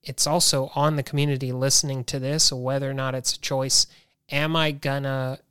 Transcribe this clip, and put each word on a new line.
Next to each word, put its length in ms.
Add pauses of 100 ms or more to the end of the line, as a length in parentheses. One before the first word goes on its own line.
it's 240
also 480
on 200
the 80
community 480
listening 540
to 140
this, 320
whether 380
or 40
not 220
it's 180
a 80
choice. 440 (440)
Am 260
I 160
gonna 680 (120)